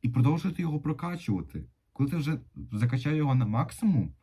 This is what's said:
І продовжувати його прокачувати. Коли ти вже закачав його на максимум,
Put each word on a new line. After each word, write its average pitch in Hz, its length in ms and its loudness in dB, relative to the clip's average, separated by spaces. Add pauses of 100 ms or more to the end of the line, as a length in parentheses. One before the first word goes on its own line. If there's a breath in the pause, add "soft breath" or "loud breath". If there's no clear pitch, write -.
І 123 80 0
продовжувати 156 520 2
його 151 180 -2
прокачувати. 151 840 -4 (280)
Коли 139 160 0
ти 170 80 -2
вже 151 220 -2 (320)
закачав 123 440 0
його 143 200 2
на 127 100 4
максимум, 120 760 0